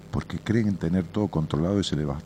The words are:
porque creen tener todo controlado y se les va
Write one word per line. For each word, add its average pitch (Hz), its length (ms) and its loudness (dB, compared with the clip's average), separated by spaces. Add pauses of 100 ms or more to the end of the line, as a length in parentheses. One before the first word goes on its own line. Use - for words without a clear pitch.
(120)
porque - 280 -4
creen 104 380 2
tener 87 260 2
todo 98 240 0
controlado 82 540 2
y - 20 2
se 78 140 -2
les 73 100 0
va 71 180 -2